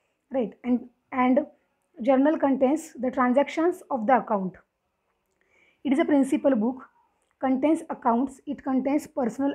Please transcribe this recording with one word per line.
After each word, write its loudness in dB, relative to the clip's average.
right? -4
And, -2
and 2
journal 2
contains 0
the -4
transactions 0
of -4
the 6
account. -2
It 0
is 0
a 4
principal 2
book, -2
contains 0
accounts, -2
it -10
contains -2
personal -4